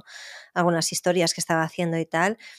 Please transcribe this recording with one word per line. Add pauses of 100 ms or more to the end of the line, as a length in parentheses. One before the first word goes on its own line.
(540)
algunas
historias
que
estaba
haciendo
y
tal. (220)